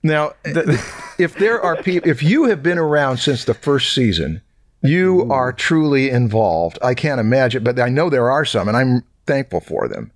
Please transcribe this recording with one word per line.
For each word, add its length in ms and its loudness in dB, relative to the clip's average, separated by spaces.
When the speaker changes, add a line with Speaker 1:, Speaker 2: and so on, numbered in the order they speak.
Speaker 1:
Now, 300 0
Speaker 2:
The 400 -2
Speaker 1:
if 160 0
there 260 0
are 220 -2
peop-, 240 0
if 160 0
you 220 4
have 180 0
been 160 0
around 400 2
since 260 -2
the 80 0
first 400 0
season, 480 0
you 440 2
Speaker 2:
Ooh. 40 -6
Speaker 1:
are 220 0
truly 560 0
involved. 720 0
I 140 0
can't 260 -2
imagine, 420 0
but 160 -2
I 120 0
know 180 0
there 220 2
are 160 0
some, 200 -2
and 120 0
I'm 260 2
thankful 340 -2
for 260 -4
them. 300 -10